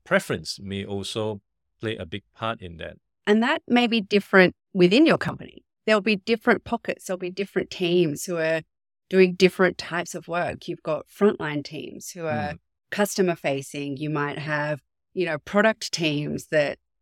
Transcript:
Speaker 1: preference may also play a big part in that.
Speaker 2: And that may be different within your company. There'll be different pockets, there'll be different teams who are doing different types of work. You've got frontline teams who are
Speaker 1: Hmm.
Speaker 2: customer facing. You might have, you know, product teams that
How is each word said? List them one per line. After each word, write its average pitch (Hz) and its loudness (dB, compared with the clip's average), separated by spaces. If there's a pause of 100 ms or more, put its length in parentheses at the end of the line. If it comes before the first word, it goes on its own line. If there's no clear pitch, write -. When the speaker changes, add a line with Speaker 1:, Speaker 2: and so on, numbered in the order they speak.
Speaker 1:
preference 113 -2
may 98 -8
also 101 -6 (380)
play 110 -4
a 92 -10
big 98 -10 (100)
part 113 -6
in 85 -14
that. 82 -12 (300)
Speaker 2:
And 214 4
that 294 -2
may 240 2
be 226 0
different 190 4 (180)
within 196 6
your 226 4
company. - -8 (220)
There'll 214 4
be 208 2
different - 0
pockets, - -6
there'll 185 -6
be 180 -6
different 185 -4
teams 170 2
who 175 -4
are 160 0 (480)
doing 185 6
different 180 4
types 170 -8
of 170 -14
work. 165 -4
You've - -10
got 151 -6
frontline 151 0
teams - -14
who 175 -10
are 151 -4
Speaker 1:
Hmm. 165 -12 (340)
Speaker 2:
customer 190 0
facing. 143 -6
You 151 -6
might 147 -2
have, 147 -4 (320)
you 180 -2
know, 160 -4
product 208 -2
teams 147 -4
that 147 -2 (220)